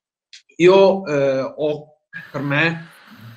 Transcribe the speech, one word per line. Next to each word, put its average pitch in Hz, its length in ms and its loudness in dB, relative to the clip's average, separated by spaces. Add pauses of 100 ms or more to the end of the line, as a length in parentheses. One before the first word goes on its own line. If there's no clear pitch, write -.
(560)
Io, 190 500 4
eh, 139 340 -2
ho, 147 580 -8 (340)
per 139 80 -8
me, 151 460 -2 (500)